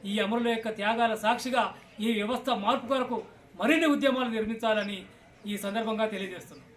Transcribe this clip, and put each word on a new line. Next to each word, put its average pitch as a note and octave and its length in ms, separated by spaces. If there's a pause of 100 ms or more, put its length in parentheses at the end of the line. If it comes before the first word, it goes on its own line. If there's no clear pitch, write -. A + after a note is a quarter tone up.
(100)
ఈ G3+ 40 (120)
అమరుల A#3 260
యొక్క A3 160 (100)
త్యాగాల A3+ 360 (100)
సాక్షిగా A#3+ 380 (420)
ఈ A3+ 40 (100)
వ్యవస్థ A#3+ 300 (160)
మార్పు B3 280
కొరకు B3 260 (420)
మరిన్ని D#4+ 340
ఉద్యమాలు B3+ 420
నిర్మించాలని G#3+ 640 (520)
ఈ G3+ 140
సందర్భంగా A3 500
తెలియజేస్తున్నాం. F3+ 640